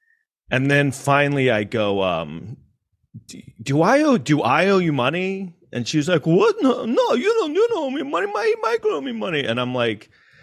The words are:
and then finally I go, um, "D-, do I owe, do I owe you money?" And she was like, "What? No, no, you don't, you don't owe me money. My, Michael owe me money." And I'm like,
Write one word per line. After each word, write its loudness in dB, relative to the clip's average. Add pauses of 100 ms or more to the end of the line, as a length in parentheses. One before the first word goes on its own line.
(500)
and 0
then 2
finally 0
I 0
go, 0
um, -4 (680)
"D-, -20
do 0
I 4
owe, 4
do 0
I 2
owe 4
you 0
money?" -2 (180)
And -4
she -2
was -2
like, 0
"What? 4
No, 2
no, 2
you 0
don't, -2
you 2
don't -2
owe -4
me -4
money. -4
My, 0
Michael 0
owe -4
me -6
money." -4
And -2
I'm -4
like, -2 (320)